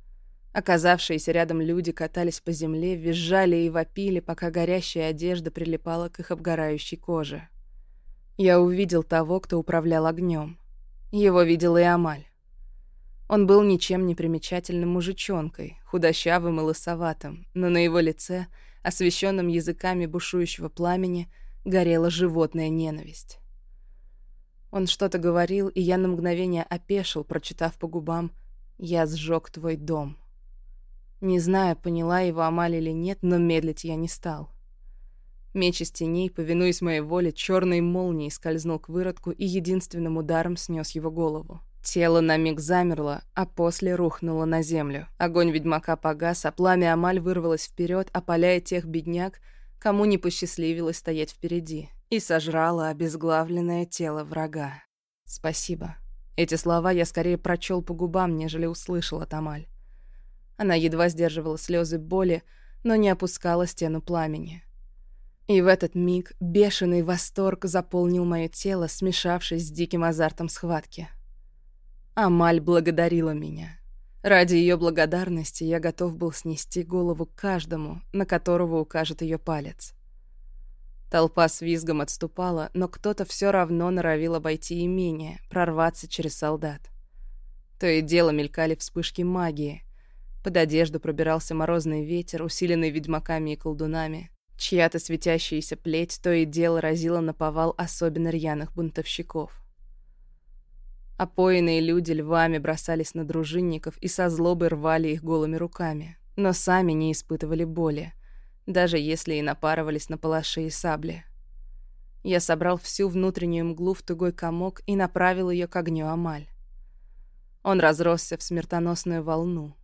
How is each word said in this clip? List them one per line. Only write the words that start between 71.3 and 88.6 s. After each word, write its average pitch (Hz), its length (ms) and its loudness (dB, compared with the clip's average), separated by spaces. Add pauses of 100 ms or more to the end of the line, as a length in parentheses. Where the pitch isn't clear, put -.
Амаль 170 460 6
благодарила 165 760 4
меня. 156 460 -10 (420)
Ради 180 340 6
её 175 220 6
благодарности 165 840 0
я 165 160 0
готов 165 380 -2
был 170 160 -2
снести 165 500 -6
голову 170 420 -2
каждому, 165 760 -4 (100)
на 190 140 -2
которого 175 560 0
укажет 156 400 -4
её 160 180 -4
палец. 156 540 -8 (1160)
Толпа 165 380 4
с - 140 -4
визгом 165 400 -2
отступала, 170 720 -4
но 180 160 -2
кто-то 208 340 -4
всё 196 280 0
равно 170 400 2
норовил 165 440 0
обойти 160 500 -4
имение, 170 540 -2 (100)
прорваться 165 600 0
через 156 280 -6
солдат. 151 440 -4 (1000)
То 185 80 0
и 160 140 4
дело 165 300 4
мелькали 151 440 0